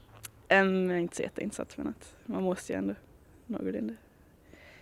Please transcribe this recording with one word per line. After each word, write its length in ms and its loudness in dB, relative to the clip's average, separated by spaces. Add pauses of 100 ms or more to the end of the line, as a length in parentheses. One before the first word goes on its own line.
(480)
Em, 420 6
jag 60 2
är 60 2
inte 140 -4
så 60 -2
jätteinsatt, 560 -6
men 100 -4
att 260 -10 (120)
man 160 -2
måste 300 -2
ju 60 -2
ändå 160 -2 (520)
någorlunda. 480 -4 (880)